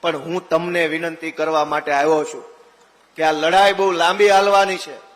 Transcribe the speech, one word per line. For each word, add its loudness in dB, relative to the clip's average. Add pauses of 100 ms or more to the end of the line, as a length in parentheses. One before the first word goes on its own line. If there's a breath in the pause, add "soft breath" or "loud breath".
પણ -4
હું -8
તમને -2
વિનંતી -8
કરવા 0
માટે -4
આવ્યો 2
છું, -14 (680)
કે -4
આ 2
લડાઈ 2
બહુ 0
લાંબી 2
હાલવાની 4
છે. -14 (180)